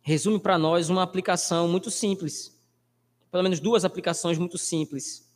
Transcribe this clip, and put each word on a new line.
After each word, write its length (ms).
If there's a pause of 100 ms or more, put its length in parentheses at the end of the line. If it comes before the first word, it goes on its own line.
resume 380
para 180
nós 320
uma 140
aplicação 640
muito 240
simples. 640 (720)
Pelo 140
menos 160
duas 240
aplicações 540
muito 200
simples. 800